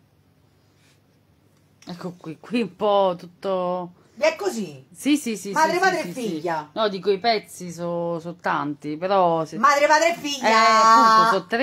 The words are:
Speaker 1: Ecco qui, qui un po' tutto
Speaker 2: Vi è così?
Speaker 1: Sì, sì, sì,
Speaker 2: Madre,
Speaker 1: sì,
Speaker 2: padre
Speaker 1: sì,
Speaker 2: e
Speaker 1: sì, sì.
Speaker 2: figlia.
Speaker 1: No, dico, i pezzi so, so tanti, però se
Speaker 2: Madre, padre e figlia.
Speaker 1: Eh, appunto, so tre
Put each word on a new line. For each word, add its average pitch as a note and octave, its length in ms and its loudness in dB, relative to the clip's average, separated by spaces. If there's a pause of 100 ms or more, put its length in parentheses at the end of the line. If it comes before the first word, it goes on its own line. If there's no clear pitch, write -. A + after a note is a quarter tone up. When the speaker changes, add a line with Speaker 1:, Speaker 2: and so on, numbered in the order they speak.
(1900)
Speaker 1:
Ecco F3+ 240 -12
qui, D#3+ 280 -16
qui A#3 220 -4
un F3+ 140 -6
po' G3+ 420 2
tutto F3+ 760 -6 (240)
Speaker 2:
Vi A3+ 60 -6
è D#4+ 140 0
così? G#3 560 -8
Speaker 1:
Sì, C#4+ 240 -2
sì, A#3 180 -6
sì, G3+ 160 -10
Speaker 2:
Madre, D#4 220 0
Speaker 1:
sì, F4 60 -2
Speaker 2:
padre F4+ 220 0
Speaker 1:
sì, A3+ 80 -8
Speaker 2:
e F3 40 -10
Speaker 1:
sì, B3+ 80 -10
sì. A3+ 80 -6
Speaker 2:
figlia. D#3 440 -6
Speaker 1:
No, G#3+ 140 -2
dico, G3 240 -4
i F#3+ 80 0
pezzi G3 520 -6
so, E3+ 480 -6
so E3+ 160 -14
tanti, D3 600 -6
però F3 480 2
se - 140 -10
Speaker 2:
Madre, C#4+ 300 2
padre D#4 240 4
e E4+ 40 -4
figlia. C#4 340 -6
Speaker 1:
Eh, A3+ 40 4
appunto, A3+ 880 6
so - 60 -16
tre A#3 160 -4